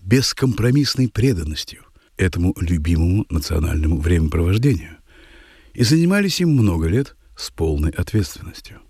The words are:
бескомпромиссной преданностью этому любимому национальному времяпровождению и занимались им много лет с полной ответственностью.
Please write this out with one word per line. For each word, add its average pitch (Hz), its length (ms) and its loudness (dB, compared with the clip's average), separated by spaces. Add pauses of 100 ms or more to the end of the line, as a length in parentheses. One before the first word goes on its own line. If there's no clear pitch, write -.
бескомпромиссной 127 1080 0
преданностью 85 720 -2 (320)
этому 90 420 0
любимому 85 720 0
национальному 76 720 -2
времяпровождению 87 960 0 (760)
и 120 100 0
занимались 170 560 2
им 170 120 2
много 95 360 2
лет 120 300 -2 (200)
с - 140 -12
полной 76 400 -2
ответственностью. - 880 -6 (100)